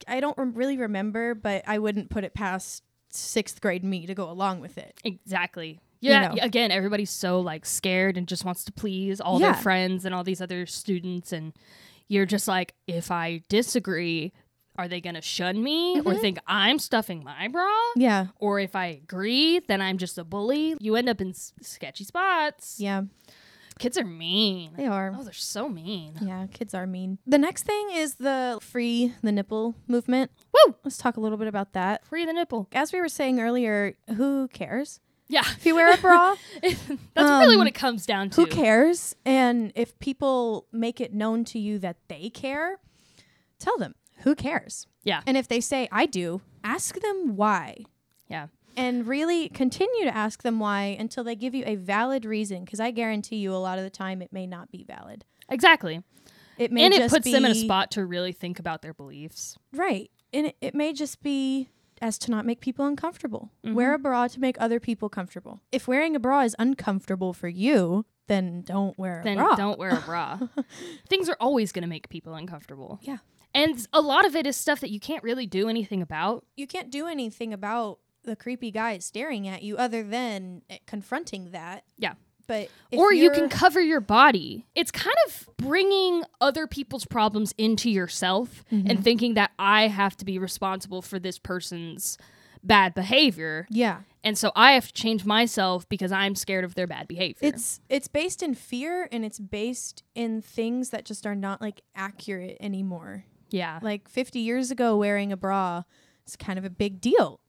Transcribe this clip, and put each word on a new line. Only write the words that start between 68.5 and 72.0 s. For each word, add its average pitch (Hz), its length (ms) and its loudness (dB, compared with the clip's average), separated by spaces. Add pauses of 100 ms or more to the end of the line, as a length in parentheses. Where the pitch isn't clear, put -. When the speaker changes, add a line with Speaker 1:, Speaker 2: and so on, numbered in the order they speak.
Speaker 1:
don't 196 340 -4
wear 180 240 -6
a - 20 -10
Speaker 2:
Then 202 140 -2
Speaker 1:
bra. 339 180 4
Speaker 2:
don't 202 240 -2
wear 185 120 -2
a 160 100 2
bra. 165 380 -6 (340)
Speaker 1:
<laughs> 349 340 -18
Speaker 2:
Things 381 220 0
are 330 100 -4
always 233 320 2
gonna 170 160 -6
make 165 220 -10